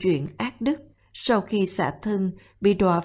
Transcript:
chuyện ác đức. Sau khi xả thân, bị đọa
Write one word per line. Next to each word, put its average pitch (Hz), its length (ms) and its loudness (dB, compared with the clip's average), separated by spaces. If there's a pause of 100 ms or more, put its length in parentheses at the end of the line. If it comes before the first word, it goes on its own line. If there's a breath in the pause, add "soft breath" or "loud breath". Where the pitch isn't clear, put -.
chuyện 151 260 0 (100)
ác 247 240 -8
đức. 277 180 -2 (340)
Sau 220 280 0
khi 196 240 0
xả 160 360 -2
thân, 196 300 -2 (300 loud breath)
bị 202 120 4
đọa 180 320 4